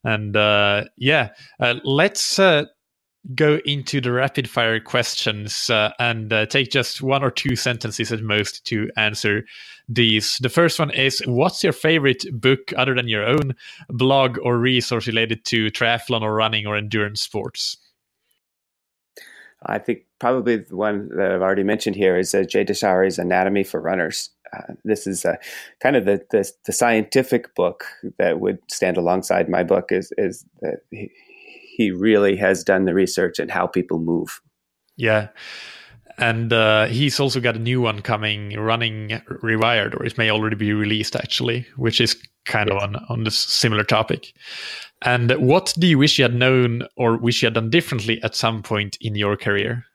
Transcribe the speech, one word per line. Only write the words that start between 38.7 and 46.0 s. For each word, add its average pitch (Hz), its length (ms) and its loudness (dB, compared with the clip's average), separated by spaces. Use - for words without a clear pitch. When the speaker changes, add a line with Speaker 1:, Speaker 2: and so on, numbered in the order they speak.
Speaker 1:
Rewired, 113 680 0
or - 100 -6
it 117 140 -6
may 110 120 2
already 107 260 0
be 104 160 0
released 107 440 -2
actually, 120 500 -4
which 123 240 0
is - 160 2
kind 104 260 0
of 98 60 0
Speaker 2:
Yes. 101 60 -2
Speaker 1:
on, 101 140 -6
on 113 160 -4
this 107 140 -2
similar 107 460 0
topic. - 480 0
And 123 360 2
what 151 400 4
do 180 80 4
you 160 100 6
wish 147 220 4